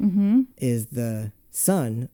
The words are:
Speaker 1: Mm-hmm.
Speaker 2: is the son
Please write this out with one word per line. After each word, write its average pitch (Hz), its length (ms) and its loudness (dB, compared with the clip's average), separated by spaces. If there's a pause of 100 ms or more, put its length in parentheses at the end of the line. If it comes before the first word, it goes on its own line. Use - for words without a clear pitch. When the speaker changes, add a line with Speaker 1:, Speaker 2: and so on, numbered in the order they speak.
Speaker 1:
Mm-hmm. 202 400 4 (140)
Speaker 2:
is 120 300 -2
the 113 440 -6 (200)
son 127 640 -2